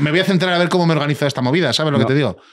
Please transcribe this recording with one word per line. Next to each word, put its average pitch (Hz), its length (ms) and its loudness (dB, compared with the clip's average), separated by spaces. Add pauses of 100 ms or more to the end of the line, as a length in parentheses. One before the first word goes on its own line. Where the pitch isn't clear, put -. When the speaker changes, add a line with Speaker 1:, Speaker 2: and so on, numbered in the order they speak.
Speaker 1:
"Me 147 100 0
voy 170 100 0
a 185 40 2
centrar 185 300 0
a 175 40 0
ver 175 120 0
cómo 180 160 0
me 165 80 2
organizo 143 320 -2
esta 131 160 -4
movida", 135 300 0
¿sabes 156 200 -2
lo 143 60 2
Speaker 2:
No. - 80 2
Speaker 1:
que 131 60 0
te 139 40 2
digo? 120 200 0 (160)